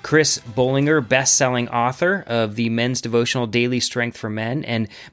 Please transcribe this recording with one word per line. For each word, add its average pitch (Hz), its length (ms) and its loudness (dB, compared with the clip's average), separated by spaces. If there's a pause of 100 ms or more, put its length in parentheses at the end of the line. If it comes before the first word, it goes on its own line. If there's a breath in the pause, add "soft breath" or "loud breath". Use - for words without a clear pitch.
Chris 151 360 2
Bollinger, 135 680 2
best-selling 127 640 2
author 131 580 0
of 113 280 0
the 113 160 0
men's 120 320 0
devotional 117 440 0
Daily 120 320 0
Strength 120 380 -4
for 110 140 -8
Men. 113 340 -4
And 113 240 -2 (240 loud breath)